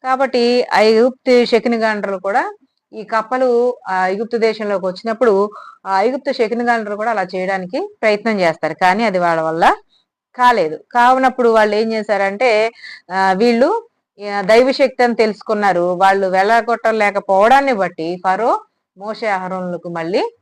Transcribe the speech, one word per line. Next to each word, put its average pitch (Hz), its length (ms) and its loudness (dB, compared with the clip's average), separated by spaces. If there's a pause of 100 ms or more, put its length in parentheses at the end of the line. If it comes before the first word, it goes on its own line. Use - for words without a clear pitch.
కాబట్టి 247 680 0
ఐగుప్తు 240 720 4
శకునగాండ్రులు 220 720 -2
కూడా 240 380 -4 (380)
ఈ 214 100 -14
కప్పలు, 247 720 0 (100)
ఆ, 185 180 -2
ఐగుప్తు 214 320 -4
దేశంలోకి 214 480 -2
వచ్చినప్పుడు 208 640 0 (360)
ఆ 190 160 0
ఐగుప్తు 262 300 -2
శకునగాండ్రులు 226 640 -2
కూడా 214 160 -4
అలా 208 120 -2
చేయడానికి 190 800 -6
ప్రయత్నం 214 380 -2
చేస్తారు, 160 340 -2
కానీ 185 300 0
అది 196 160 0
వాళ్ళ 170 220 0
వల్ల 165 340 2 (600)
కాలేదు. 220 440 2 (140)
కావునప్పుడు 254 560 2
వాళ్ళు 214 260 4
ఏం 226 180 -2
చేశారంటే, 214 760 0 (400)
ఆ, 190 200 0
వీళ్ళు, 240 560 2 (420)
ఆ, 202 120 -4
దైవశక్తి 247 600 2
అని 240 120 0
తెలుసుకున్నారు. 208 640 -2
వాళ్ళు 190 480 0
వెళ్ళగొట్టలేకపోవడాన్ని 220 1500 2
బట్టి 180 520 -6
ఫరో 226 360 0 (360)
మోషే 214 300 -8
అహరోనులకు 185 640 -6
మళ్ళీ 175 420 -4 (100)